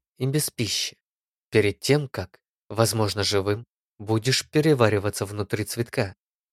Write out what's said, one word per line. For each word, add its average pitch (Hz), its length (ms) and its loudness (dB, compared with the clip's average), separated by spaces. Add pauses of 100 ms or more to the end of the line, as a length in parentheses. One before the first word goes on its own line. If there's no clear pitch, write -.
(180)
и 127 80 -4
без 143 240 2
пищи, - 480 -6 (520)
перед 104 300 2
тем, 143 280 0
как, - 320 -10 (280)
возможно, 104 560 0
живым, 101 420 -2 (320)
будешь 110 500 -2
перевариваться 110 800 2
внутри 104 380 -4
цветка, 113 500 -4 (380)